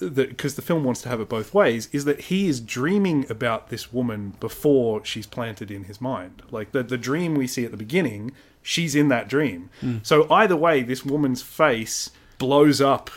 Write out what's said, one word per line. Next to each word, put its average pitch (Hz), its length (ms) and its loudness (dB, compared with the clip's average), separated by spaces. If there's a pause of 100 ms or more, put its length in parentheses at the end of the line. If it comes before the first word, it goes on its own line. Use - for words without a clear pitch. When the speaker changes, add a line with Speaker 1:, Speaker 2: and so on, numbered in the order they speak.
Speaker 1:
that, 131 380 -2
'cause 143 160 -6
the - 80 -10
film 165 220 -2
wants 123 180 -2
to 123 80 -10
have 117 100 -4
it 104 80 -6
both 110 240 -6
ways, 120 400 4
is 139 140 -2
that 143 160 0
he 190 260 0
is 131 120 0
dreaming 151 680 0
about 113 400 -4
this - 240 -10
woman 107 480 -4
before 117 640 2
she's 107 220 -10
planted 113 440 -10
in 101 140 -10
his 101 160 -16
mind. 107 500 -8
Like, 107 220 -8
the, 131 100 0
the 120 140 -6
dream 151 380 -2
we 135 120 0
see 123 200 -4
at - 60 -10
the - 40 -12
beginning, 113 560 -4 (300)
she's 165 320 -2
in 147 140 6
that 113 200 0
dream. 110 400 -2 (140)
Speaker 2:
Mm. 120 240 -4
Speaker 1:
So 156 240 6
either 185 260 6
way, 151 260 4
this 127 220 -4
woman's 139 380 0
face 117 680 0 (280)
blows 143 420 6
up 139 360 2